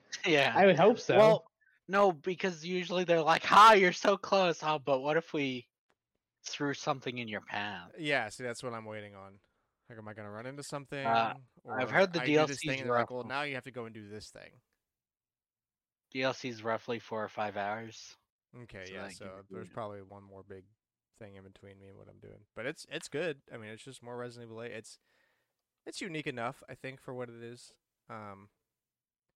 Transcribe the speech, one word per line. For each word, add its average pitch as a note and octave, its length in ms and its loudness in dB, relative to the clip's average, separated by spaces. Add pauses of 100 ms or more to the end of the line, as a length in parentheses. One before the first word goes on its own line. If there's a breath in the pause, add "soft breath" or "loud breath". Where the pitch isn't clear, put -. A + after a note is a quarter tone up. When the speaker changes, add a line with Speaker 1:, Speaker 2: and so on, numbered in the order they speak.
(120)
Speaker 1:
<laughs> - 140 -8
Yeah. C#3+ 300 4
Speaker 2:
I F3+ 100 8
would F3+ 120 8
hope G#3 220 6
so. G#3+ 360 8
Speaker 1:
Well, - 100 -2 (420)
no, G3 240 4
because E3 540 -4
usually F3+ 380 -2
they're E3+ 180 4
like, D#3+ 240 4
"Ha, A3 280 12
you're F#3 200 6
so G3+ 240 2
close. F3+ 460 0
Oh, D#3 160 0
but C3 220 2
what D3 160 2
if - 160 -2
we C3 340 -4 (800)
threw C#3+ 300 -4
something C3+ 440 -6
in A#2 100 -8
your G2+ 120 -6
path?" G#2 560 -10
Speaker 3:
Yeah, C#3 320 -2
see, - 140 -14
that's A#2+ 200 -8
what A#2+ 100 -10
I'm A2 120 -12
waiting G#2 300 -14
on. G2 240 -20 (500)
Like, A#2 80 -20
am G#2+ 100 -16
I G#2+ 60 -12
gonna G#2 180 -14
run A2 140 -12
into C#3 180 -12
something? C3+ 560 -4
Speaker 1:
Uh, A2+ 140 0 (300)
Speaker 3:
Or A2+ 160 -8
Speaker 1:
I've B2+ 120 -4
heard F3+ 220 4
the E3+ 80 -2
Speaker 3:
I C3 80 -2
do D3+ 160 4
this C#3+ 160 -4
Speaker 1:
D - 40 -10
L C#3+ 80 -2
Cs C3+ 40 -4
Speaker 3:
thing - 20 -10
and C3 100 -4
they're B2 40 0
like, A#2 160 2
Speaker 1:
rough. - 0 -
Speaker 3:
"Well, B2 140 -8
now B2+ 200 -6
you C#3+ 120 -8
have B2 100 -10
to C3 60 -16
go A#2 140 -12
and A2+ 80 -14
do G#2+ 140 -16
this G#2 240 -14
thing." - 300 -20 (1500)
Speaker 1:
D C3 120 -4
L C3 100 0
Cs A#2 280 -10
roughly A2+ 380 -4
four A2 240 -8
or G2+ 60 -6
five G#2 280 -6
hours. A2 600 -8 (460)
Speaker 3:
Okay, G2 260 -16
Speaker 1:
So F#2+ 40 -14
Speaker 3:
yeah, G2 140 -12
Speaker 1:
that F#2 100 -16
Speaker 3:
so F#2+ 320 -16
Speaker 1:
gives - 0 -
you G2 40 -18
Speaker 3:
there's G2 160 -14
probably G#2 320 -12
one G2 220 -20
more G2 200 -20
big F#2+ 220 -18 (540)
thing G2+ 160 -18
in F#2+ 80 -20
between G2 360 -20
me G2 80 -20
and G2 100 -20
what G2+ 120 -20
I'm G2+ 100 -20
doing. G#2 260 -20 (100)
But A2+ 100 -10
it's, - 240 -10
it's D#3 180 -10
good. D3 340 -6 (100)
I B2+ 60 -14
mean, G#2+ 120 -14
it's A2 140 -16
just B2+ 200 -18
more B2 140 -12
Resident A#2+ 340 -12
Evil A2 120 -14
eight. A#2 100 -12
It's, - 260 -16 (840)
it's - 160 -14
unique D#3 260 -8
enough, B2 420 -6
I C3 60 -16
think, C3+ 260 -14
for C3+ 120 -14
what B2 160 -10
it A#2 140 -18
is. A#2+ 300 -18 (360)
Um, G2+ 400 -16 (880)